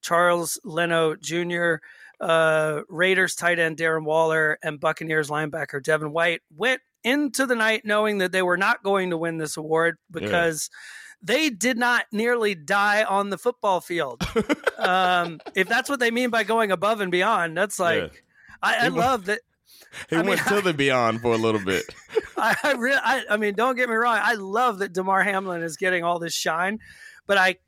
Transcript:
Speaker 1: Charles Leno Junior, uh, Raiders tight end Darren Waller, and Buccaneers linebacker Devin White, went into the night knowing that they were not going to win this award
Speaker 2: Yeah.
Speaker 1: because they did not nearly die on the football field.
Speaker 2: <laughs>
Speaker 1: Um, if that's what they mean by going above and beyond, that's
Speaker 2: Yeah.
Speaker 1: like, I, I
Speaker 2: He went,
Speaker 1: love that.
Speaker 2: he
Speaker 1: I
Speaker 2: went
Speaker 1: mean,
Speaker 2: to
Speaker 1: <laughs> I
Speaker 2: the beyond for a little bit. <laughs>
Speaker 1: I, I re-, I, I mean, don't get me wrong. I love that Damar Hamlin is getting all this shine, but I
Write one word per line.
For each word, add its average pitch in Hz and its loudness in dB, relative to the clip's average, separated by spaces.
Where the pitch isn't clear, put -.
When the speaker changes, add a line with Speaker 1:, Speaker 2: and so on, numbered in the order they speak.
Speaker 1:
Charles 175 2
Leno 165 0
Junior, 170 -2
uh, 160 2
Raiders 185 2
tight 175 0
end 160 0
Darren 160 -2
Waller, 156 2
and 151 -6
Buccaneers 156 -2
linebacker 147 -6
Devin 156 0
White, 165 0
went 226 -2
into 269 0
the 247 2
night 220 0
knowing 208 0
that 180 0
they 185 0
were 180 2
not 214 0
going 190 0
to 170 -2
win 165 -4
this 156 -6
award 160 0
Speaker 2:
Yeah. 160 -8
Speaker 1:
because 170 0
they 277 0
did 226 -2
not 240 2
nearly 220 0
die 202 2
on 196 0
the 185 -4
football 202 0
field. 147 -6
Speaker 2:
<laughs> - -
Speaker 1:
Um, 180 2
if 190 0
that's 247 -2
what 277 -2
they 233 2
mean 247 0
by 226 0
going 220 2
above 202 0
and 180 -2
beyond, 180 0
that's 196 -2
Speaker 2:
Yeah. 180 0
Speaker 1:
like, 156 -2
I, 220 2
I 240 2
Speaker 2:
He 247 2
went, - -4
Speaker 1:
love 233 0
that. 208 -2
Speaker 2:
he 160 -2
Speaker 1:
I 165 2
Speaker 2:
went 180 0
Speaker 1:
mean, 185 2
Speaker 2:
to - 0
Speaker 1:
<laughs> - -
I 208 2
Speaker 2:
the 185 0
beyond 127 2
for 117 2
a 113 2
little 110 2
bit. 92 0
<laughs> - -4
Speaker 1:
I, 226 2
I 285 2
re-, 247 0
I, 247 0
I 208 2
mean, 208 0
don't 247 2
get 247 0
me 226 0
wrong. 233 2
I 226 2
love 208 -2
that 190 -4
Damar 190 2
Hamlin 190 -2
is 160 -6
getting 180 0
all 175 0
this 165 -6
shine, 185 -2
but 202 4
I 185 2